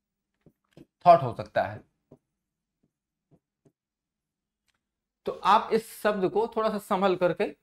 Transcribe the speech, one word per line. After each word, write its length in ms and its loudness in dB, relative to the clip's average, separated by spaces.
थॉट 420 4
हो 120 -6
सकता 280 -6
है। 320 -10
तो 80 -8
आप 400 0
इस 300 -4
शब्द 260 -2
को 200 -2
थोड़ा 200 -4
सा 100 -4
संभल 380 -2
करके 460 -2